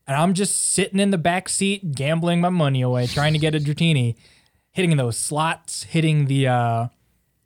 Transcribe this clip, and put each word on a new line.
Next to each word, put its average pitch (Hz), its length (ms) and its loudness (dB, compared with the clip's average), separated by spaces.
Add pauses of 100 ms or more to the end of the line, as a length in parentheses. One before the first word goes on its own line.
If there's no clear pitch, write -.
and 139 100 -4
I'm 175 180 2
just - 380 -2
sitting 190 280 -2
in 202 100 2
the 196 80 0
back 175 300 -2
seat 196 480 -2
gambling 170 440 0
my 175 80 2
money 147 340 2
away, 123 260 0
trying 151 240 0
to 156 80 0
get 156 140 2
a 156 40 0
Dratini, 147 560 0 (560)
hitting 170 260 0
those 120 200 -2
slots, - 680 -4
hitting 156 420 2
the, 135 200 2
uh, 120 420 0 (580)